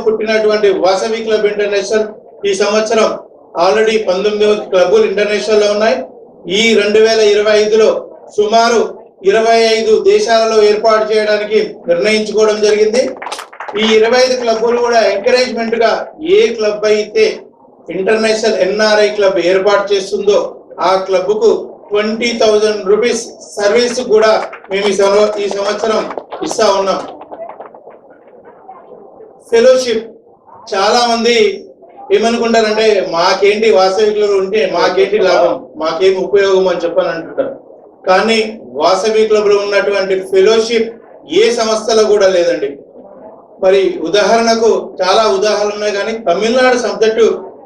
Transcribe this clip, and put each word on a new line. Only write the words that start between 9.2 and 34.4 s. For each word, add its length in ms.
ఇరవై 280
ఐదు 160
దేశాలలో 460
ఏర్పాటు 400
చేయడానికి 480
నిర్ణయించుకోవడం 800
జరిగింది. 360
ఈ 20
ఇరవై 280
ఐదు 160
క్లబ్బులు 440
కూడా 140
ఎంకరేజ్‌మెంట్ 720
గా 80
ఏ 40
క్లబ్ 360
అయితే 340
ఇంటర్నేషనల్ 600
ఎన్ఆర్ఐ 500
క్లబ్ 200
ఏర్పాటు 400
చేస్తుందో 460
ఆ 20
క్లబ్ 240
కు 80
ట్వంటీ 380
థౌజండ్ 480
రూపీస్ 320
సర్వీస్ 420
కూడా 180
మేము 200
ఈ 100
సంవ-, 320
ఈ 20
సంవత్సరం 440
ఇస్తా 200
ఉన్నాం. 220
ఫెలోషిప్, 560
చాలా 280
మంది 260
ఏమనుకుంటారంటే, 720
మాకేంటి 520
వాసవి 380
క్లబ్ 260